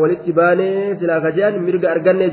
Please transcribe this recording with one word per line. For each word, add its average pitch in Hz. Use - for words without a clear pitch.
walitti 175
baanee 190
silaa 165
ka 160
je'an 208
mirga 180
arganne 185